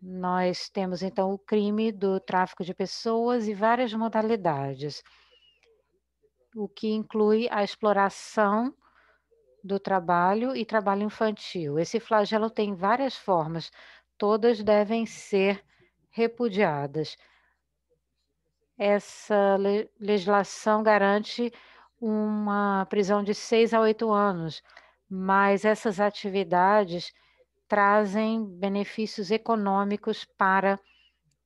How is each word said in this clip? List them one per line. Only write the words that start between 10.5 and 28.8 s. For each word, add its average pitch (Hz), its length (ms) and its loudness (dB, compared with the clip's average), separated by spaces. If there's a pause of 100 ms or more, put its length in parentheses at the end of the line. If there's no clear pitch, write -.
e 233 120 -4
trabalho 202 380 0
infantil. 190 760 -4
Esse 170 200 -2
flagelo 214 520 0
tem 208 240 -4
várias 226 420 0
formas, 165 560 -2 (460)
todas 214 440 2
devem 208 440 2
ser 196 580 -2 (460)
repudiadas. 185 1040 -2 (1600)
Essa 202 800 2
le-, 202 420 0
legislação 208 840 0
garante 214 680 2 (480)
uma 208 920 -2
prisão 202 340 2
de 202 100 -2
seis 226 380 2
a 226 80 4
oito 220 320 2
anos, 185 500 0 (460)
mas 196 560 2
essas 214 340 0
atividades 190 1120 0 (560)
trazem 214 760 2
benefícios 196 880 -6